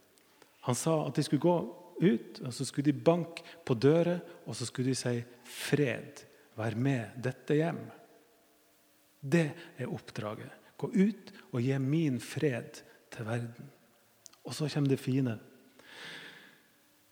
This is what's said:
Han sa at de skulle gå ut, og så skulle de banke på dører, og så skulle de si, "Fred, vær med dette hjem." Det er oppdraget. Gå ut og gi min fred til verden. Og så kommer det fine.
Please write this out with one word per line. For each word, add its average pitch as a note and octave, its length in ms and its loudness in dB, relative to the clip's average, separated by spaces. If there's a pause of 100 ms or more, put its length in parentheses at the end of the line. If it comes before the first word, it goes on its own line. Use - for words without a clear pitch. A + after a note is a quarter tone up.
(680)
Han B2 80 2
sa D#3+ 300 2
at C#3+ 100 -4
de D3+ 80 2
skulle C#3+ 200 2
gå F3 120 6 (440)
ut, - 440 2
og B2+ 80 -8
så C3 160 -6
skulle D3 220 2
de B2 180 0
banke E3+ 360 2 (200)
på C3 160 2
dører, E3+ 400 4 (240)
og - 120 -10
så A#2+ 120 -6
skulle C3 240 0
de B2 80 0
si, B2 160 0 (280)
"Fred, - 800 -2 (320)
vær G#2+ 200 -2
med A#2+ 480 0
dette C3 320 -2
hjem." D#3+ 240 0 (1400)
Det D#3 260 4 (300)
er - 160 -6
oppdraget. A2 560 -8 (320)
Gå - 160 -4
ut G3+ 340 4 (220)
og B2 80 -2
gi C3+ 160 2
min C#3 480 2
fred - 560 -2 (320)
til A2+ 160 -8
verden. A#2 380 -6 (840)
Og B2 80 -8
så D3+ 160 -2
kommer C#3 220 4
det B2+ 60 -2
fine. B2+ 360 0 (1700)